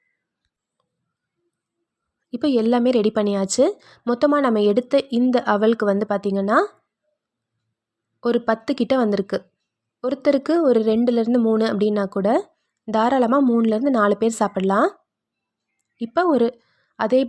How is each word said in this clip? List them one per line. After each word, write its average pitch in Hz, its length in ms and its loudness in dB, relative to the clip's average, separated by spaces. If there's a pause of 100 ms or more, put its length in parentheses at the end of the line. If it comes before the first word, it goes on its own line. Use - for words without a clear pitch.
(2250)
இப்ப 302 120 -2 (140)
எல்லாமே 240 340 0
ரெடி 214 220 2
பண்ணியாச்சு. 202 460 0 (460)
மொத்தமா 294 360 0
நம்ம 220 240 0
எடுத்த 247 300 0 (180)
இந்த 247 240 0 (120)
அவலுக்கு 220 360 0
வந்து 202 200 -2
பாத்தீங்கன்னா, 196 480 -2 (1600)
ஒரு 233 180 0 (100)
பத்து 220 300 -2
கிட்ட 262 220 0
வந்திருக்கு. 202 380 -2 (640)
ஒருத்தருக்கு 277 520 0 (120)
ஒரு 226 220 2
ரெண்டுல 233 340 0
இருந்து 240 220 0
மூணு 220 240 2
அப்படின்னா 208 340 0 (120)
கூட 196 120 0 (680)
தாராளமா 247 440 2 (100)
மூணுல 226 260 2
இருந்து 262 220 0
நாலு 208 240 2
பேர் 226 200 -2
சாப்பிடலாம். 196 460 0 (1120)
இப்ப 320 340 -2
ஒரு 233 140 2 (500)
அதே 247 300 0